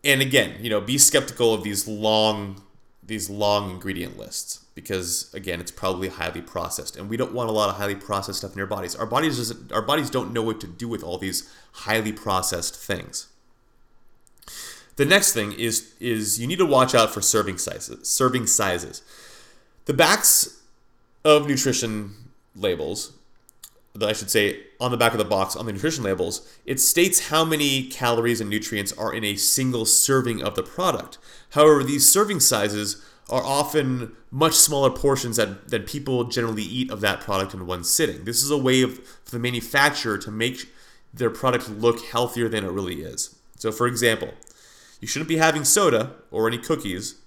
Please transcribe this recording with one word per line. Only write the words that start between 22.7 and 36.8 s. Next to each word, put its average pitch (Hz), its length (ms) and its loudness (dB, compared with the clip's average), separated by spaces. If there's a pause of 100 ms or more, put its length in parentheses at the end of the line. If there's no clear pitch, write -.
I 107 140 0
should 101 160 -6
say 104 340 0 (160)
on 123 120 0
the 120 60 -2
back 117 160 4
of 117 40 -2
the 104 80 2
box 95 300 0
on 110 100 -8
the 110 80 -6
nutrition 139 300 -4
labels, 92 440 -2 (180)
it 135 140 -4
states - 500 2
how 160 140 4
many 143 440 0
calories 120 520 0
and 104 100 -4
nutrients 104 440 -4
are 104 200 -4
in 110 100 -6
a 101 120 -2
single 123 500 0
serving 123 580 2
of 104 120 -4
the - 80 -4
product. - 540 -4 (340)
However, 147 320 8
these 139 240 2
serving 202 340 4
sizes 104 600 0 (260)
are 127 140 0
often 135 720 -2 (140)
much 151 240 2
smaller 139 380 6
portions 131 460 0
that, 98 320 -2
than 110 120 -2
people 127 440 -4
generally 113 360 -4
eat 123 300 -4